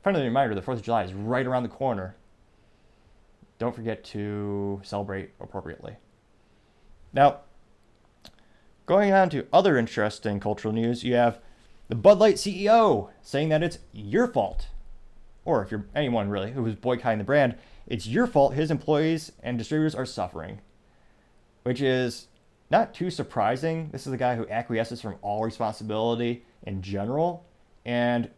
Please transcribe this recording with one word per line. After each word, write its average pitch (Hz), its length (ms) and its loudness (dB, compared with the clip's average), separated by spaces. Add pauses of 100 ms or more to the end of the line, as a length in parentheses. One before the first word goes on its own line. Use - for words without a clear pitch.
Friendly 190 200 2
reminder, 123 320 2
the 92 80 -4
fourth 127 160 -4
of 104 60 -12
July 117 180 2
is 92 100 -6
right 117 340 -4
around 127 180 -2
the 113 40 -6
corner. 101 480 -4 (1400)
Don't 120 160 -4
forget 110 300 -8
to 101 800 -6
celebrate 98 560 -8
appropriately. - 560 -12 (1160)
Now, 135 280 6 (1500)
going 196 260 4
on 190 180 6
to 143 220 -4
other 180 240 6
interesting 107 640 0
cultural 107 340 -2
news, 117 300 -2
you 123 120 0
have 120 260 4 (480)
the 117 80 -4
Bud 185 220 8
Light 208 200 6
C 196 260 -4
E 202 60 4
O 196 400 6 (120)
saying 151 260 -2
that 156 140 2
it's 175 160 -4 (140)
your 110 360 0
fault. 113 400 -2 (760)
Or 127 180 2
if 95 80 -8
you're 101 240 -6
anyone 120 340 0
really 101 240 -4
who 135 100 -4
was 110 140 -2
boycotting 120 420 -2
the 104 60 -6
brand, 135 320 2 (300)
it's 110 200 -8
your 196 200 2
fault 139 280 2
his 156 160 0
employees 156 640 0 (100)
and 120 160 -6
distributors 156 360 0
are 127 120 -6
suffering. 95 540 -8 (1040)
Which 127 180 -2
is 127 460 0 (420)
not 208 240 2
too 180 160 -4
surprising. 143 800 -2
This - 160 -12
is 135 60 -6
a 123 60 -6
guy 123 180 0
who 113 120 -6
acquiesces 113 520 -4
from 101 220 -10
all 104 200 -4
responsibility 113 1000 -2 (180)
in 95 200 -8
general 120 640 -4 (380)
and 120 540 0